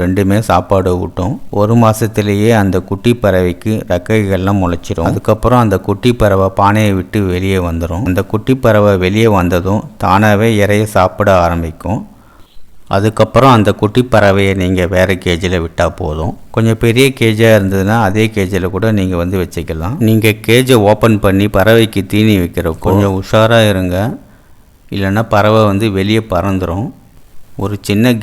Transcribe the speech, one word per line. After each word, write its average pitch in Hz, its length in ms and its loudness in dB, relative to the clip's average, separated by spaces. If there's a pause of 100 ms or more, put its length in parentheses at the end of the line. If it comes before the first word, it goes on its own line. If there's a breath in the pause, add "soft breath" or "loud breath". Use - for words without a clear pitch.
ரெண்டுமே 95 360 0 (100)
சாப்பாடு 92 440 0 (120)
ஊட்டும். 92 300 -6 (260)
ஒரு 107 220 2
மாசத்திலேயே 107 680 0 (100)
அந்த 95 160 0 (120)
குட்டி 98 240 -2 (120)
பறவைக்கு 92 480 0 (180)
ரெக்கைகள்லாம் 98 720 0
முளைச்சிரும். 85 480 -4
அதுக்கப்புறம் 113 540 0
அந்த 95 140 0 (100)
குட்டி 104 240 0 (100)
பறவை 95 260 2 (120)
பானையை 104 380 2
விட்டு 95 220 -4 (120)
வெளியே 95 360 -2
வந்துரும். 82 420 -4
அந்த 92 220 -2
குட்டி 120 240 -2 (100)
பறவை 104 280 4 (100)
வெளியே 110 240 2 (100)
வந்ததும் 90 440 0 (220)
தானாவே 104 460 2 (120)
இரையை 104 340 0
சாப்பிட 98 340 0 (140)
ஆரம்பிக்கும். 85 560 -4 (960 soft breath)
அதுக்கப்புறம் 110 580 2
அந்த 104 160 4 (100)
குட்டி 110 220 0 (100)
பறவையை 98 400 2 (120)
நீங்க 92 180 0 (100)
வேற 92 220 2 (100)
கேஜில் 90 400 -2
விட்டா 85 220 -2 (160)
போதும். 78 280 -6 (240)
கொஞ்சம் 110 300 0
பெரிய 120 220 2 (120)
கேஜா 113 380 2
இருந்ததுன்னா 98 400 0 (100)
அதே 107 180 2 (120)
கேஜில் 95 400 -2
கூட 104 100 -2 (120)
நீங்க 92 240 -2
வந்து 92 200 -4
வச்சுக்கலாம். 82 540 -6 (100)
நீங்க 110 220 2 (180)
கேஜை 127 300 4 (140)
ஓப்பன் 107 340 2
பண்ணி 98 220 2 (100)
பறவைக்கு 107 460 2 (100)
தீனி 107 300 2
வைக்கிறப்போ 85 440 -4
கொஞ்சம் 98 320 0
உஷாரா 113 420 2 (120)
இருங்க, 90 240 -2 (1000 soft breath)
இல்லைன்னா 98 300 0 (100)
பறவை 107 280 4 (100)
வந்து 110 160 0 (100)
வெளியே 107 340 0
பறந்துரும். 92 560 -4 (760)
ஒரு 101 120 -6 (100)
சின்ன 113 360 2